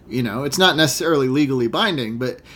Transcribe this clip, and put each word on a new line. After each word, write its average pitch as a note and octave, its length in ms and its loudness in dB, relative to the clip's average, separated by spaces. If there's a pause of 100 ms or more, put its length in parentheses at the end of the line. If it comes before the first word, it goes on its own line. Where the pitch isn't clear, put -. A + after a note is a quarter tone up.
you B2+ 140 -2
know? A#2 200 -4
It's C#3+ 140 -4
not F3+ 180 4
necessarily D3+ 520 2
legally C3 400 2
binding, C3 500 -2
but, B2 220 -6 (160)